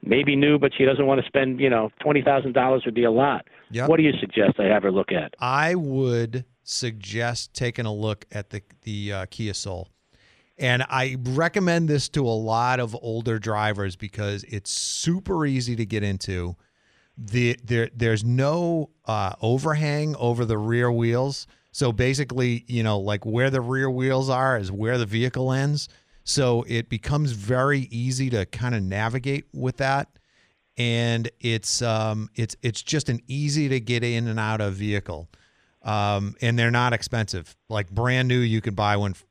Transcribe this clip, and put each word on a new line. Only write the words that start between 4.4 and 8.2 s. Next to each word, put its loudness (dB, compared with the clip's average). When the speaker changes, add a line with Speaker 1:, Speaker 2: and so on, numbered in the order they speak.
Speaker 1:
I 2
have 4
her 2
look 0
at? -4
Speaker 2:
I 2
would -2
suggest -6
taking -4
a -2
look -4